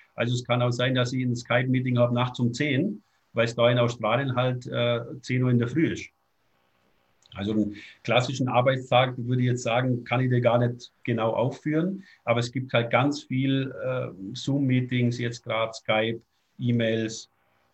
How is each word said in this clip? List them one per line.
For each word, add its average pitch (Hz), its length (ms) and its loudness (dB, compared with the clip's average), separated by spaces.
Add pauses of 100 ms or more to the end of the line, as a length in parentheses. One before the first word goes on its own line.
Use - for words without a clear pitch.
(140)
Also 120 200 -2
es 123 100 -4
kann 123 180 0
auch 123 80 2
sein, 127 240 -2
dass 123 180 0
ich 127 120 -2
ein 123 100 -2
Skype-Meeting 127 640 0
habe 120 160 4
nachts 123 240 -2
um 120 160 0
zehn, 151 480 -2 (300)
weil 113 140 2
es 120 100 -6
da 120 120 6
in 123 100 4
Australien 120 580 0
halt, 127 320 -2
äh, 120 320 0 (220)
zehn 127 200 -2
Uhr 127 80 2
in 120 80 4
der 117 80 2
Früh 131 260 2
ist. - 120 -8 (1300)
Also 101 180 -4
einen 104 240 0 (260)
klassischen 123 440 0
Arbeitstag, 127 720 2
würde 123 240 -2
ich 123 80 2
jetzt 123 140 0
sagen, 123 420 0
kann 123 160 0
ich 127 80 0
dir 123 140 2
gar 120 160 4
nicht 120 340 -2 (100)
genau 113 280 0
aufführen, 151 720 -2 (200)
aber 117 160 2
es 123 120 -4
gibt 131 220 -4
halt 117 160 2
ganz 143 320 2
viel, 135 500 -2 (100)
äh, 127 260 -4 (260)
Zoom-Meetings, 127 840 0
jetzt 117 240 -6
grad 113 320 -2
Skype, 113 460 0 (380)
E-Mails, 113 720 0 (440)